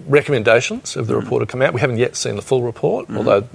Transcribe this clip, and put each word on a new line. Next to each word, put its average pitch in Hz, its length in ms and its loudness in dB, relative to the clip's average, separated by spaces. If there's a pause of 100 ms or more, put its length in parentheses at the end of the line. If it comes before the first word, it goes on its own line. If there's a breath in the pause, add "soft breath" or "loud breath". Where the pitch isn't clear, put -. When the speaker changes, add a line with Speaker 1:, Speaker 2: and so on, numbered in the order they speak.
Speaker 1:
recommendations 135 880 2
of 123 120 -4
the 117 60 0
Speaker 2:
Mm. 117 80 0
Speaker 1:
report 120 200 -2
have 110 80 -4
come 127 120 -4
out. 143 120 2
We 123 80 -2
haven't 127 160 0
yet 120 180 0
seen 117 200 -4
the 101 60 -6
full 127 220 0
report, 156 420 -2
Speaker 2:
Mm-hmm. - 120 -8
Speaker 1:
although 101 380 2